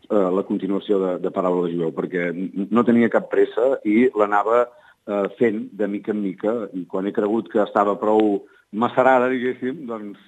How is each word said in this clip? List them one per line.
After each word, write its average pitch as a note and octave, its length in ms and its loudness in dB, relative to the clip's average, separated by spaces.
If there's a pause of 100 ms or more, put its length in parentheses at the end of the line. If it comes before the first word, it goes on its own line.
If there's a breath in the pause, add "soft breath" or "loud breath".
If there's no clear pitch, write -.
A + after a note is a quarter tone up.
eh, G2+ 220 2
la G2 120 0
continuació G2 560 -2
de, F#2 200 0
de F#2 120 -4
Paraula F2+ 360 0
de E2+ 60 -4
Jueu, E2+ 180 -2
perquè F2 380 -4
n-, F#2+ 400 -6
no A#2 160 4
tenia A#2 240 4
cap G2+ 200 0
pressa A2+ 560 2
i A2 280 4
l'anava, G#2 540 2 (400 soft breath)
eh, G2+ 180 0 (140)
fent A#2 340 0
de G2+ 140 -2
mica G2+ 240 -6
en G#2 100 -2
mica, G2+ 320 -4 (200)
i F2+ 120 -8
quan F#2+ 220 -4
he G2+ 40 -2
cregut G#2+ 380 -2
que A2 140 2
estava G2+ 340 0
prou G#2+ 460 2 (260 soft breath)
macerada, B2 640 2
diguéssim, B2+ 560 -6
doncs G#2 300 -10 (100)